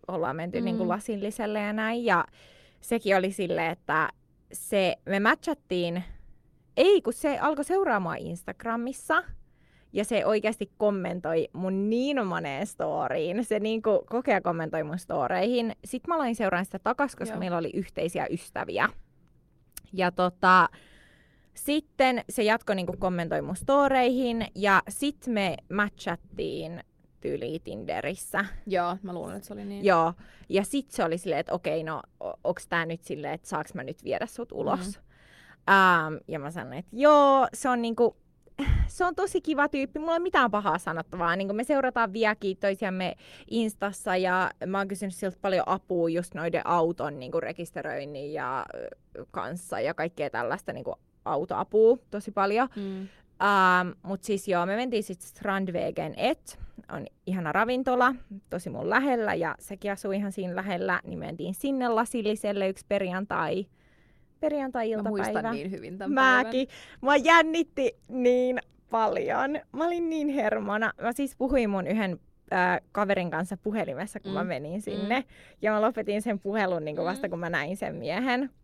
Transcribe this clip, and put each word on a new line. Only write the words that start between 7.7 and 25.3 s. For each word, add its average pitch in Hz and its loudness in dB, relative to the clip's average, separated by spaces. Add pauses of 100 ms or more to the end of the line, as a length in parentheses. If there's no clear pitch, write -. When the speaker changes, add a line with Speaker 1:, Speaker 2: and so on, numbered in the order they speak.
Speaker 1:
mua 165 -2
Instagramissa. 233 -4 (680)
Ja 208 -2
se - 2
oikeasti 214 0
kommentoi 180 0
mun 190 -2
niin 247 0
moneen 165 -4
storyin. 160 -2
Se 214 0
niinku 220 2
kokea 226 2
kommentoi 165 -2
mun 156 -6
storeihin. 190 0 (100)
Sit - -8
mä 339 0
aloin 254 0
seuraan 190 0
sitä 185 -10
takas, 247 0
koska - -8
Speaker 2:
Joo. 175 -4
Speaker 1:
meillä 175 -2
oli 165 -2
yhteisiä - -2
ystäviä. - -2 (1040)
Ja 185 2
tota, 180 6 (840)
sitten 262 0
se 233 0
jatkoi 214 2
niinku 180 -2
kommentoi 170 0
mun 147 -6
storeihin. 262 2 (100)
Ja 196 4
sit 285 -4
me 202 0 (160)